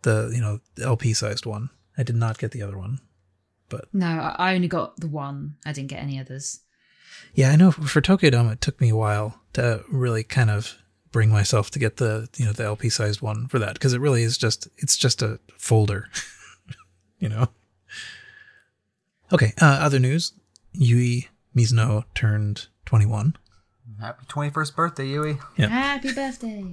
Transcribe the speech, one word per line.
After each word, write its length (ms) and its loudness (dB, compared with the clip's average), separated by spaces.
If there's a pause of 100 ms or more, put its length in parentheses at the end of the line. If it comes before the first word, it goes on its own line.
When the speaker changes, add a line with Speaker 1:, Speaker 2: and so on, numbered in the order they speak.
Speaker 1:
the, 300 0
you 80 0
know, 200 -4 (140)
the 100 -8
L 120 2
P 160 0
sized 320 -4
one. 240 -8 (280)
I 60 0
did 120 -2
not 220 0
get 140 -6
the 120 -10
other 140 -10
one, 220 -8 (680)
but 260 -12
Speaker 2:
No, 140 0
I, 320 -4
I 160 2
only 140 0
got 320 -4
the 60 -6
one. 580 -8
I 80 -8
didn't 160 -10
get 120 -10
any 160 -6
others. 440 -12 (760)
Speaker 1:
Yeah, 160 4
I 60 6
know 140 8
for 280 0
Tokyo 300 4
Dome, 200 4
it 120 -6
took 180 -4
me 100 4
a 60 2
while 460 -2 (120)
to 360 0
really 340 -2
kind 260 2
of 260 -4 (360)
bring 180 4
myself 420 2
to 80 -6
get 180 -2
the, 400 -2
you 80 0
know, 80 0
the 100 -4
L 140 -4
P 120 -4
sized 320 -2
one 280 -6
for 100 0
that, 200 -4
'cause 140 2
it 80 -2
really 220 2
is 140 0
just, 400 -2
it's 200 0
just 240 2
a 180 -4 (180)
folder, 500 2 (560)
<laughs> 560 -20
you 100 -2
know? 200 0 (1800)
Okay, 300 4
uh, 40 8
other 340 4
news. 340 0 (400)
Yui 540 2 (280)
Mizuno 500 2 (100)
turned 520 -2 (180)
twenty-one. 500 2 (640)
Speaker 3:
Happy 280 -14
twenty-first 480 -4
birthday, 320 -2
Yui. 300 -2 (200)
Speaker 1:
Yeah. 100 4
Speaker 2:
Happy 460 -2
birthday. 600 -8